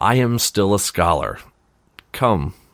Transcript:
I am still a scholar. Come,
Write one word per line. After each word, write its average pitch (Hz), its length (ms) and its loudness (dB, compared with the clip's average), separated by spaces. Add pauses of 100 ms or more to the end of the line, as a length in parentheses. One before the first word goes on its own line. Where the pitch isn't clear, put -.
I 120 160 2
am 120 220 0
still 101 360 0
a 101 60 0
scholar. 78 580 -2 (720)
Come, 101 420 0 (200)